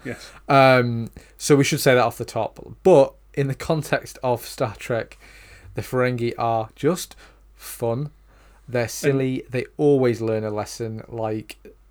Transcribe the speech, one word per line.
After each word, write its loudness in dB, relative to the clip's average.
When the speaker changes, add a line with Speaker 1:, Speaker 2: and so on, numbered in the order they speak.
Speaker 1:
Yes. -14
Speaker 2:
Um, 4
so 4
we 4
should -2
say 4
that 6
off -2
the -8
top. -6
But 6
in -2
the -6
context -4
of -2
Star -6
Trek, -8
the -8
Ferengi -2
are -2
just -4
fun. -6
They're -2
Speaker 1:
And -6
Speaker 2:
silly. -2
They -6
always 2
learn -2
a -6
lesson. -8
Like, -8